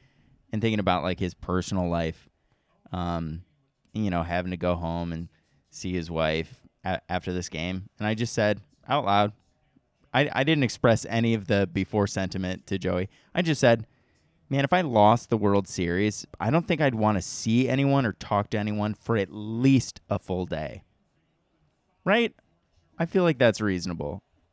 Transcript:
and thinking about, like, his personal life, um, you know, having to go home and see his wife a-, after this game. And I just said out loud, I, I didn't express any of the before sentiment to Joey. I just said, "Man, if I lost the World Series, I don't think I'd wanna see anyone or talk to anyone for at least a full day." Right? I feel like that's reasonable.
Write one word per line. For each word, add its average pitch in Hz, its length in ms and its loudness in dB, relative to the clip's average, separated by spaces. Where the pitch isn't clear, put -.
and 113 80 -2
thinking 110 200 0
about, 90 240 2
like, 90 160 -2
his 90 140 -2
personal 90 540 -2
life, 85 400 -4
um, 85 520 -6
you 107 160 -2
know, 87 140 0
having 90 260 -4
to 90 60 -6
go 87 180 0
home 85 380 -4
and 82 160 -8
see - 220 -8
his 85 180 -4
wife 80 560 -4
a-, 90 240 -4
after 90 240 -4
this 90 160 -6
game. 92 400 -8
And 104 100 -4
I 110 60 0
just 113 200 -6
said 104 260 0
out 139 160 -2
loud, 101 280 2
I, 147 200 2
I 135 120 0
didn't 151 200 2
express 117 440 2
any 113 260 0
of 104 120 -4
the 101 260 2
before 98 360 0
sentiment 92 580 -4
to 98 120 -4
Joey. 90 300 -2
I - 60 -2
just 160 220 0
said, 117 240 4
"Man, 139 140 0
if 156 100 2
I 185 80 4
lost 117 480 4
the 113 80 2
World 101 280 2
Series, 95 600 -2
I 101 120 -2
don't 160 180 2
think 160 140 0
I'd 135 120 2
wanna 107 280 2
see 120 440 0
anyone 135 380 2
or 104 80 -2
talk - 380 -4
to 110 80 -2
anyone 104 340 -2
for - 240 -4
at 98 140 0
least 117 800 0
a 101 80 -2
full 92 260 -4
day." 78 380 -8
Right? 220 300 2
I 165 80 -2
feel 180 160 2
like 160 160 4
that's 113 240 4
reasonable. 87 600 -2